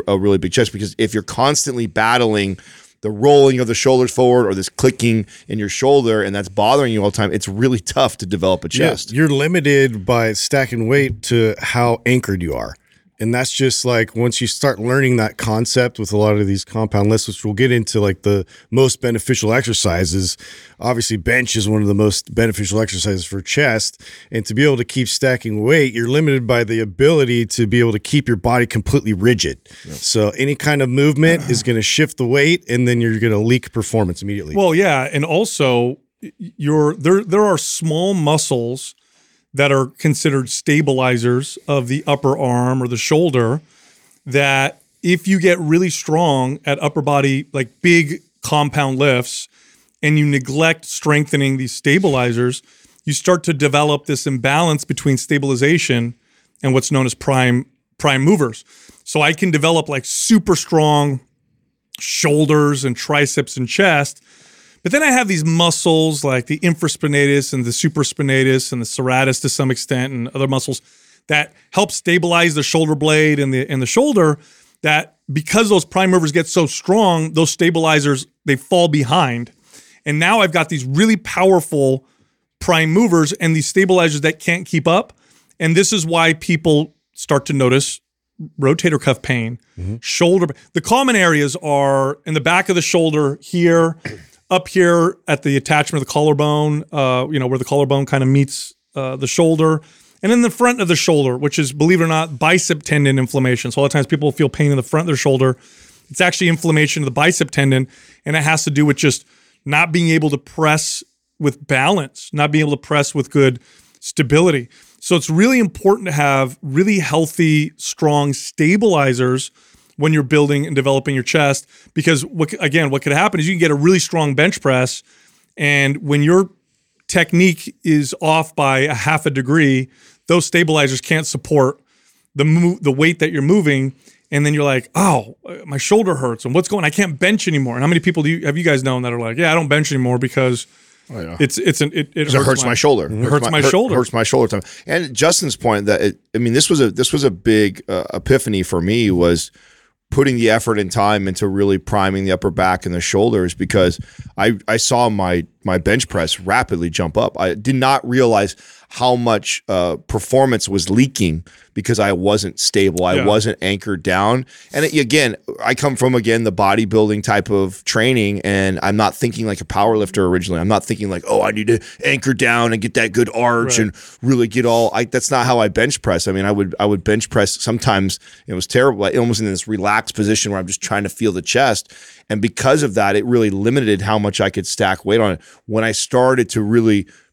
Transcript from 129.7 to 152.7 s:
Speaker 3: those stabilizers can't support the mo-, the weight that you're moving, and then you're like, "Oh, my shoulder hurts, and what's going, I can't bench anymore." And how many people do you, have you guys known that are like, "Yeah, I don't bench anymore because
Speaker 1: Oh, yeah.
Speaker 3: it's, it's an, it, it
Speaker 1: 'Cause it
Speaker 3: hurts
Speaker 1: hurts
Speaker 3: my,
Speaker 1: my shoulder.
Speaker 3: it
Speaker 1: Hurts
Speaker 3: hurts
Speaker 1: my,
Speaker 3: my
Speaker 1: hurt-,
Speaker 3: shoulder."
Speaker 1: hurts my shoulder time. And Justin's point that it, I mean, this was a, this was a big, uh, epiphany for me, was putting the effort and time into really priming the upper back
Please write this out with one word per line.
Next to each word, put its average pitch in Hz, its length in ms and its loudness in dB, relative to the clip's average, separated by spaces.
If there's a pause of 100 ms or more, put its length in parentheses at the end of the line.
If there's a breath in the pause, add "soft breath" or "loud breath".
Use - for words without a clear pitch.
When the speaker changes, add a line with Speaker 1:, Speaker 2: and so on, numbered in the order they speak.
Speaker 3:
those 170 180 2
stabilizers 151 560 0
can't 160 240 -2
support 139 540 0 (560)
the 143 100 0
mo-, 175 360 4
the 143 100 0
weight 156 280 2
that 156 120 0
you're 147 100 -2
moving, 143 540 2 (340 soft breath)
and 143 160 0
then 147 80 0
you're 147 100 0
like, 135 300 -2
"Oh, 143 440 0 (280)
my 139 120 -8
shoulder 196 380 2
hurts, 123 300 -4
and 123 80 -4
what's 175 140 2
going, 202 180 -2
I 151 40 0
can't 175 280 -2
bench 202 300 0
anymore." 135 280 0
And 127 80 -2
how 147 40 2
many 170 140 2
people 165 220 0
do 147 60 0
you, 165 160 -4
have 147 120 -2
you 175 60 -2
guys 143 200 2
known 127 200 -2
that 120 100 -4
are 120 60 -4
like, 113 180 -6
"Yeah, 165 140 2
I 160 40 2
don't 160 140 0
bench 147 220 0
anymore 123 280 0
because 127 480 -2 (420 soft breath)
Speaker 1:
Oh, 113 120 -12
yeah. 82 180 -12
Speaker 3:
it's, - 180 0
it's 147 220 0
an, 151 140 -2
it, 147 220 -4
it 151 100 -2
Speaker 1:
'Cause 139 80 -2
it 135 60 2
Speaker 3:
hurts 135 80 2
Speaker 1:
hurts 131 160 2
Speaker 3:
my, 123 80 -2
Speaker 1:
my - 40 0
shoulder. 120 300 2
Speaker 3:
it 80 60 -6
Speaker 1:
Hurts 110 200 -2
Speaker 3:
hurts 139 140 2
Speaker 1:
my, - 60 -2
Speaker 3:
my 151 100 2
Speaker 1:
hurt-, 139 100 4
Speaker 3:
shoulder." 202 240 2
Speaker 1:
hurts 123 180 0
my 117 100 0
shoulder 117 360 0
time. - 100 -10 (160 loud breath)
And 151 300 -4
Justin's 160 400 0
point 104 300 0
that 104 160 0
it, 101 180 -2 (160)
I - 40 -2
mean, 120 140 0
this 147 160 2
was 156 120 2
a, 110 100 4
this 127 220 -2
was 143 100 0
a 123 80 2
big, 101 580 0
uh, 95 140 -4 (100)
epiphany 117 480 0
for 90 200 -2
me, 107 280 0
was 85 400 2 (640 soft breath)
putting 135 240 2
the 117 140 2
effort 110 300 0
and 92 120 -4
time 101 360 0
into 95 200 -2
really 98 300 0
priming 95 480 -2
the 95 80 0
upper 92 180 -2
back 92 340 0